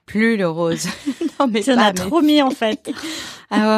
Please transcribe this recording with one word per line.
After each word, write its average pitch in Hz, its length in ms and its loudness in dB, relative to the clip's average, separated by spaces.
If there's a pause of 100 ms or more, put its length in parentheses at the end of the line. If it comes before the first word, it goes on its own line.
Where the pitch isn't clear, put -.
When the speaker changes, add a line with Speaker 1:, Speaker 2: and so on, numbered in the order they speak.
Speaker 1:
plus 220 320 0
le 190 120 0
rose. 165 440 -2
<laughs> - 40 -16 (420)
Non, 277 80 2
mais 220 160 0
Speaker 2:
Tu 269 80 0
en 247 40 4
Speaker 1:
pas, 240 100 4
Speaker 2:
as 202 80 2
Speaker 1:
mais 185 60 -6
Speaker 2:
trop 202 220 0
mis, 302 200 4
en 269 100 2
fait. 220 440 -4
Speaker 1:
<laughs> - 60 -14 (500)
Ah 208 60 0 (200)